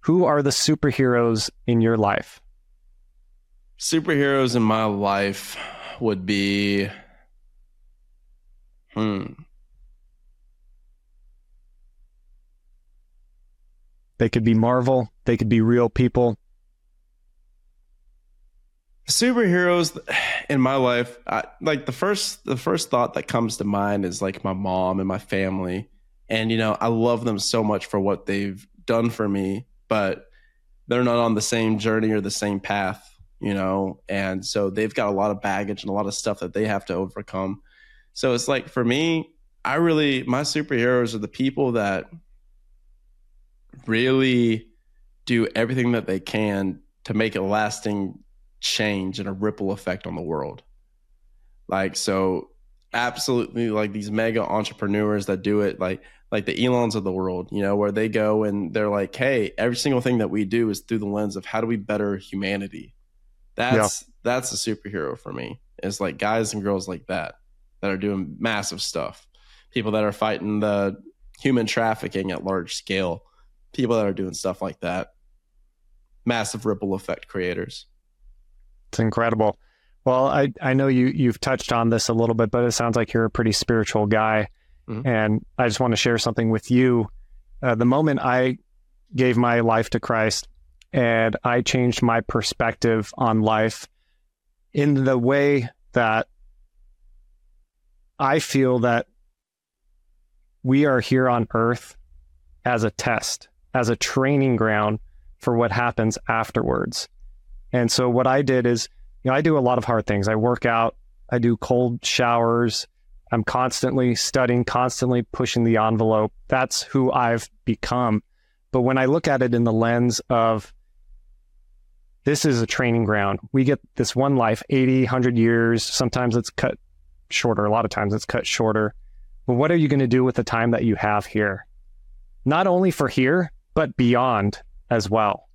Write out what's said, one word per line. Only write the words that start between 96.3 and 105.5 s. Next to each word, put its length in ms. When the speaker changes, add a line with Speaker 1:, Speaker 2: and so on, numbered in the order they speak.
Speaker 1:
I 200
feel 400
that 280
we 220
are 140
here 300
on 240
earth 420
as 200
a 80
test, 580
as 160
a 60
training 600
ground 440
for 160